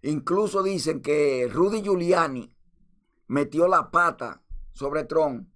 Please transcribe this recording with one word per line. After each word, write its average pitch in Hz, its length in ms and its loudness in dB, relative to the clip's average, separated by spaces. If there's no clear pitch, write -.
Incluso 185 600 -2
dicen 160 380 -2
que 139 500 0
Rudy 202 300 0
Giuliani 170 720 0
metió 143 400 2
la 175 240 2
pata 165 500 0
sobre 147 320 -4
Trump 147 520 0